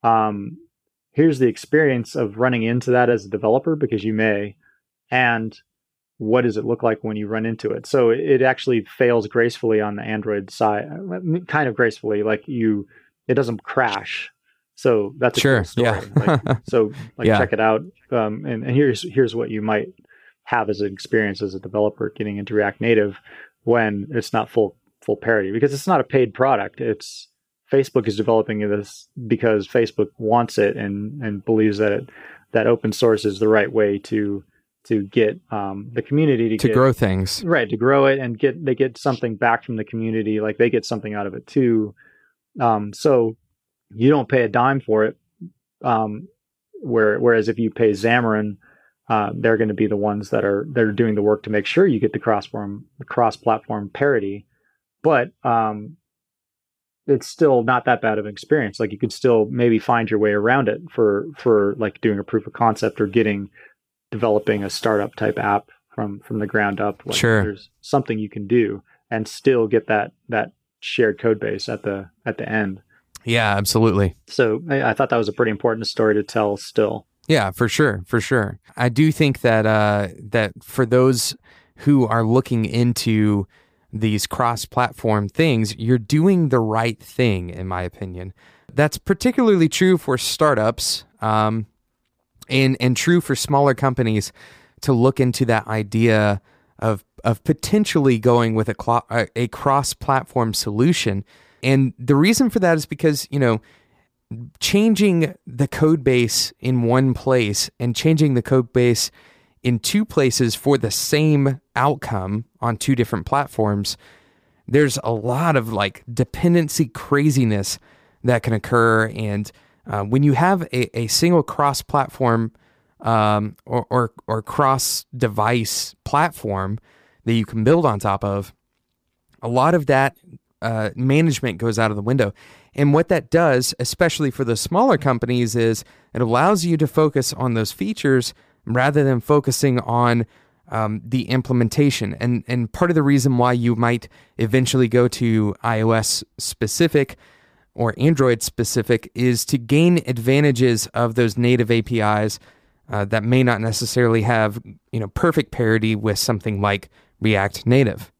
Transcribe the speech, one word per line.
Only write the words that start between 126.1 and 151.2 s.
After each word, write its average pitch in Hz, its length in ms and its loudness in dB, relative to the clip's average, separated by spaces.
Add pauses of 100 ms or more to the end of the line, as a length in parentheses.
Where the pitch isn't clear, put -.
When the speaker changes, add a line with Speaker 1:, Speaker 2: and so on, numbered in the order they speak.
Speaker 2:
that 117 80 0
you 110 120 0
can 110 180 -4
build 156 220 4
on 107 140 0
top 98 240 -2
of, 101 300 -6 (880)
a 113 60 -8
lot 127 260 2
of 151 140 0
that, 135 300 2 (440)
uh, 110 340 -4
management 131 640 0
goes 113 200 -2
out 110 140 2
of 104 60 -4
the 101 60 -8
window. 113 300 0 (400)
And 143 200 2
what 160 160 2
that 185 200 0
does, 147 500 2
especially 151 520 0
for 139 120 -6
the 113 120 0
smaller 202 420 2
companies, 120 580 0
is 113 280 0 (300)
it 117 80 -2
allows 160 440 2
you 165 120 0
to 151 100 0
focus 147 460 0
on 123 200 -2
those 110 180 -2
features 143 640 0 (320)
rather 139 380 2
than 131 180 2
focusing 135 580 2
on, 117 460 2 (440)
um, 110 360 -4
the 120 240 -4
implementation. 123 840 0
And, 120 320 -2
and 123 260 -4
part 175 180 0
of 160 40 2
the 156 80 4
reason 135 340 2
why 123 160 2
you 120 220 2
might 117 340 0 (280)
eventually 123 520 2
go 123 180 4
to 110 540 0
I 113 200 -2
O 110 100 2
S - 340 -2 (120)
specific - 800 0 (580)
or 117 240 -2
Android 135 440 2
specific - 760 -2
is 123 300 0
to 143 120 -2
gain 156 500 2
advantages 127 800 2
of 113 280 -2
those 117 220 0